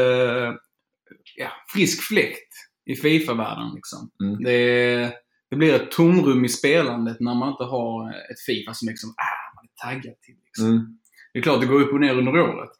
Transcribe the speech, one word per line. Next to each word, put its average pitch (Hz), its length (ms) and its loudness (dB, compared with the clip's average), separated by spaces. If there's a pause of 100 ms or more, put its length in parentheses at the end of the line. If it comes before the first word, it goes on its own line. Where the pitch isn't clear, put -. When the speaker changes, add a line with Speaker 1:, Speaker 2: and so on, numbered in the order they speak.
(1400)
Speaker 1:
ja, - 120 -10 (260)
frisk 180 300 0
fläkt - 500 -2 (320)
i 135 100 -6
fifa-världen, 127 800 -2
liksom. - 340 -16 (140)
Speaker 2:
Mm. 101 200 -4
Speaker 1:
Det, 120 720 2 (360)
det 131 60 -6
blir 151 200 4
ett - 160 0
tomrum 156 540 4
i 120 40 0
spelandet 120 720 0
när 120 160 -2
man 127 140 0
inte 135 140 -6
har 113 460 -6
ett 104 360 -16
fifa 110 280 -6
som 113 140 -8
liksom, 110 220 -10
ah, - 460 -10
man - 100 -20
är - 280 -12
taggad 127 280 -14
till, - 140 -20 (100)
liksom. 110 220 -4
Speaker 2:
Mm. 113 180 4 (480)
Speaker 1:
Det 123 60 -6
är 123 40 -2
klart, 135 180 2
det 131 60 0
går 139 140 6
upp 139 120 2
och 143 60 2
ner 135 180 2
under 131 240 2
året. - 380 -2